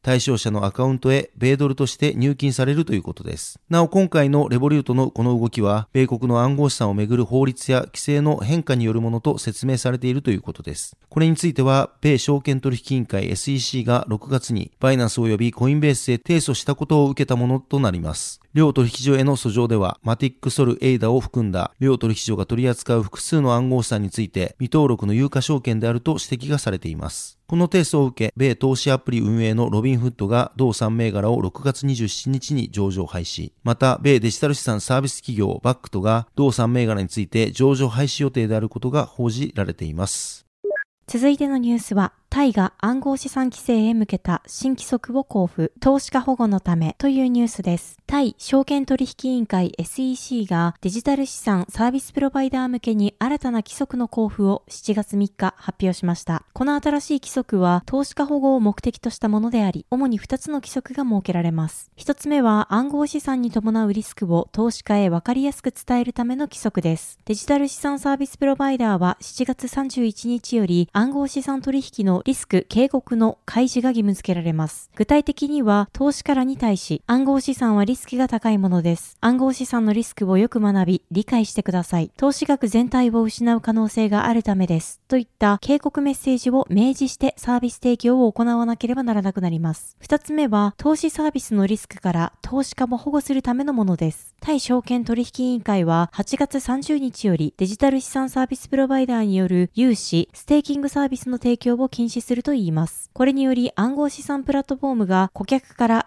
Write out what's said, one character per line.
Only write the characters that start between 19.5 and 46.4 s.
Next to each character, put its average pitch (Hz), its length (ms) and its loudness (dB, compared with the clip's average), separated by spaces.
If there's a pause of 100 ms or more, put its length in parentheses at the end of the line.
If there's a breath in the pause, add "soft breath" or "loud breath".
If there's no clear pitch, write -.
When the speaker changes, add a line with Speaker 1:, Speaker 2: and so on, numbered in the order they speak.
Speaker 1:
状 117 160 2
で 117 80 2
は、 95 280 0
マ 113 140 0
テ 143 100 0
ィ 127 40 0
ッ - 100 -12
ク、 131 100 -2
ソ 139 140 2
ル、 120 200 2
エ 131 80 4
イ 123 80 2
ダ 110 100 2
を 127 80 4
含 120 240 -2
ん 104 80 0
だ 90 300 -2
両 131 180 4
取 113 140 0
引 101 60 -2
所 110 180 -2
が 95 100 -2
取 120 160 -2
り 127 60 2
扱 120 280 0
う 113 60 2
複 - 180 -8
数 160 200 0
の 127 140 2
暗 127 160 0
号 127 120 2
資 - 60 -4
産 104 140 -2
に 98 80 -2
つ - 120 -4
い 101 60 -4
て、 - 300 -4
未 123 140 -4
登 151 160 6
録 113 180 0
の 101 80 2
有 135 160 2
価 139 100 0
証 139 200 0
券 113 200 -2
で 117 80 0
あ 117 40 0
る 117 80 -2
と 156 200 -2
指 131 260 -6
摘 143 40 -6
が 147 80 0
さ - 120 -2
れ 92 80 -2
て - 100 -8
い 80 60 -6
ま 76 160 -8
す。 - 280 -14 (100)
こ 170 80 -2
の 175 100 4
提 180 140 2
訴 156 200 2
を 139 60 6
受 110 220 -2
け、 - 80 -6
米 127 180 2
投 131 220 2
資 139 160 0
ア 131 60 2
プ 131 140 -4
リ 117 80 2
運 113 220 2
営 110 120 2
の 117 160 0
ロ 104 120 2
ビ 131 100 2
ン 123 60 2
フ 123 100 0
ッ 123 80 -4
ド 101 120 -2
が 120 280 0
同 127 160 2
三 113 240 -2
銘 117 140 0
柄 101 200 0
を 120 100 0
六 113 240 -6
月 135 220 -2
二 135 100 0
十 113 100 -2
七 - 220 -6
日 135 260 -4
に 123 160 -4
上 98 220 -2
場 90 140 -4
廃 87 180 -8
止。 - 280 -10 (120)
ま 117 100 0
た、 131 280 2
米 139 180 4
デ 113 100 0
ジ - 100 -8
タ 156 60 0
ル 143 80 0
資 - 80 -6
産 107 180 -2
サ 127 180 0
ー - 20 2
ビ 135 80 -4
ス - 80 -8
企 120 200 -8
業 101 280 0
バ 123 100 2
ッ - 40 -6
ク - 120 -20
ト 98 100 -4
が 113 360 0
同 139 160 4
三 117 200 0
銘 123 140 2
柄 107 160 -2
に 90 60 -4
つ - 120 -6
い 95 60 -4
て 113 240 0
上 135 240 4
場 131 140 0
廃 120 180 0
止 - 160 -4
予 139 80 0
定 120 160 0
で 110 80 0
あ 110 60 0
る 110 80 -2
こ - 100 -8
と 127 120 -4
が 139 160 0
報 120 240 -4
じ 127 260 -6
ら 101 80 -2
れ 90 100 -6
て - 100 -10
い 78 100 -8
ま 90 120 -2
す。 - 400 -10 (600)
Speaker 2:
続 254 220 0
い 285 80 4
て 285 120 -2
の 269 100 0
ニ 240 140 0
ュ - 40 2
ー - 40 -2
ス - 140 -6
は、 190 180 2 (180)
タ 277 160 2
イ 240 60 4
が 185 260 0
暗 240 200 -2
号 269 180 -2
資 277 120 -10
産 262 160 -2
規 247 140 -4
制 226 260 0
へ 226 100 2
向 220 120 0
け - 120 -4
た - 300 -2
新 262 240 -4
規 247 100 -4
則 240 340 -4
を 269 60 0
公 190 240 0
布、 165 320 -4
投 269 220 4
資 - 100 -12
家 262 100 2
保 262 140 -2
護 233 140 0